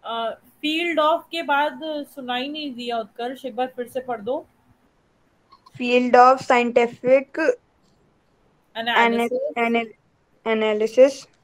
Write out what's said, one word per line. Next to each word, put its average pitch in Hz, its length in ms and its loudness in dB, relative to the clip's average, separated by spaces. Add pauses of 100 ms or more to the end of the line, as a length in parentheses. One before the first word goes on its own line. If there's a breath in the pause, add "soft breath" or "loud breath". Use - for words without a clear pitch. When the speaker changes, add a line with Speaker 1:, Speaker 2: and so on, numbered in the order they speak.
Speaker 1:
अ, 226 360 -6 (260)
field 320 340 -2
of 320 220 2 (100)
के 330 120 -6
बाद 277 400 -2
सुनाई 277 680 -8
नहीं 294 240 -10
दिया 233 240 -8
उत्कर्ष, 240 480 -10
एक 233 100 -10
बार 254 120 -2
फिर 247 200 -10
से 254 120 -8
पढ़ 247 220 -8
दो। 269 260 -6 (1300)
Speaker 2:
Field 247 340 2
of 254 220 8
scientific 247 1120 0 (1300)
Speaker 1:
Analysis। 233 640 0 (180)
Speaker 2:
ana-, - 0 -
anal-, 233 880 -6
analysis। 220 640 4 (320)